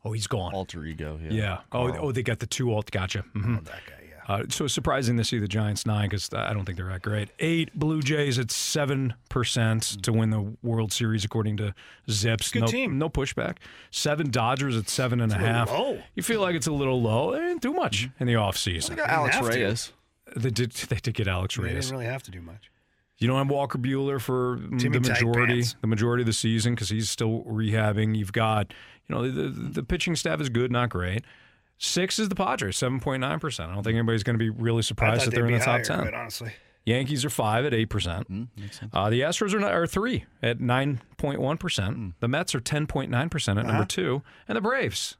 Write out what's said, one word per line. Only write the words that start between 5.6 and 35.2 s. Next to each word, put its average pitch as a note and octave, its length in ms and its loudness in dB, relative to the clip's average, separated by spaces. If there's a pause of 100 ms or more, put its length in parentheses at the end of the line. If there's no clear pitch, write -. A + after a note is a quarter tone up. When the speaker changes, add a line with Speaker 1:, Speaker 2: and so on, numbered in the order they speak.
Speaker 1:
nine G#2 240 2
'cause G2+ 240 -4
I F#2+ 200 -2
don't G2+ 120 -2
think F2+ 120 -6
they're F2+ 100 -6
that F#2 140 -6
great. G#2 280 -2 (100)
Eight, E3 380 0
Blue D#3 240 0
Jays C#3 380 2
at B2 120 -2
seven C3+ 600 0 (160)
percent A2+ 760 0
to A#2 100 2
win A2 160 4
the G#2+ 340 0
World A2+ 300 0
Series, A2 320 0
according G#2+ 320 0
to G2+ 160 -2 (360)
Zips. A2 420 2
Speaker 3:
Good A2+ 100 2
Speaker 1:
No, A2+ 60 4
Speaker 3:
team. C3+ 300 0
Speaker 1:
no D#3 120 0
pushback. - 480 -2 (340)
Seven, D3+ 400 0
Dodgers B2+ 460 2
at G#2+ 120 -2
seven B2 300 2
and A2+ 120 4
a G#2 60 2
half. A2+ 320 2
Speaker 3:
It's - 60 0
a D#3+ 40 2
little B3+ 160 0
low. - 80 -10 (120)
Speaker 1:
You F3+ 80 -4
feel A3+ 180 2
like F3+ 140 2
it's D#3 120 0
a D#3+ 40 0
little C3+ 300 2
low. A#2 320 4
They D4 60 -2
didn't F4 220 -2
do C#4 120 0
much B2+ 360 0 (100)
in B2+ 80 0
the A#2+ 60 4
offseason. G2 560 0
Speaker 2:
They - 60 -6
got - 140 -2
Alex D3+ 260 2
Speaker 3:
They - 60 0
didn't A#2 100 0
have B2 80 2
to. A2+ 60 2
Speaker 2:
Reyes. A2 280 -2 (420)
Speaker 1:
They A#2 160 0
did, A#2 200 0
they - 260 -4
did A2 180 -4
get G#2 120 0
Alex F#2 280 0
Speaker 3:
They G2 80 -2
Speaker 1:
Reyes. F2 240 -2
Speaker 3:
didn't C3 120 -6
really A#2 120 -4
have C3 120 -6
to - 80 -16
do F#2 100 -12
much. E2+ 300 -18 (460)
Speaker 1:
You A#2 100 2
don't C3 100 4
have C3+ 120 2
Walker C#3 280 0
Buehler C3+ 440 0
for B2 380 0 (180)
Speaker 3:
Timmy A#2+ 220 2
Speaker 1:
the B2+ 100 2
Speaker 3:
Tight A#2+ 160 4
Speaker 1:
majority, A#2+ 300 4
Speaker 3:
Pants. A#2+ 260 0
Speaker 1:
the G#2+ 60 0
majority A#2 340 4
of A#2 60 2
the A2+ 60 4
season A2+ 400 2
'cause A2+ 160 -2
he's A2 200 0
still A2+ 340 0
rehabbing. A2 720 2
You've G2+ 160 -2
got, A2 420 2 (360)
you - 60 -2
know, A#2 140 0
the, C#3+ 200 -2
the, - 0 -
the C3+ 340 -4
pitching E3+ 320 0
staff D#3+ 240 0
is D3 80 -2
good, B2 240 0
not A#2+ 180 2
great. F#2 360 -2 (540)
Six - 380 0
is A3 120 0
the F#3+ 60 -2
Padres, A#2 420 0
seven B2+ 240 0
point C3 180 -2
nine C#3+ 220 -2
percent. F2 300 -6
I - 20 -8
don't G2+ 100 -4
think A2+ 120 2
anybody's A2+ 280 2
gonna A#2 140 2
be A2+ 120 2
really A#2 300 0
Speaker 3:
I - 20 2
Speaker 1:
surprised A2+ 420 2